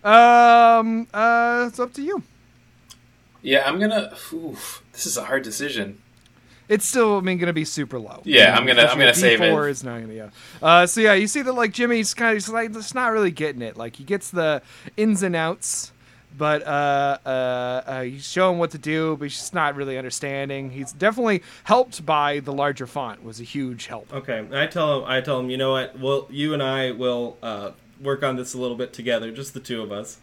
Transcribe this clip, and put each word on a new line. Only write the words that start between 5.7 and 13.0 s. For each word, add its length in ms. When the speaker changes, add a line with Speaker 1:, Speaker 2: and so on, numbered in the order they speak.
Speaker 1:
It's 160
still, 340
I 20
mean, 180
gonna 140
be 120
super 340
low. 260
Speaker 2:
Yeah, 320
Speaker 1:
I 40
mean, 100
Speaker 2:
I'm 60
gonna, 120
I'm 100
gonna 120
Speaker 1:
especially 260
Speaker 2:
save 60
it. 40
Speaker 1:
D 60
four 160
is 160
not 160
gonna, 120
yeah. 180
Uh, 260
so 140
yeah, 140
you 140
see 140
that, 100
like, 200
Jimmy's 420
kinda, 200
he's 140
like, 240
just 240
not 160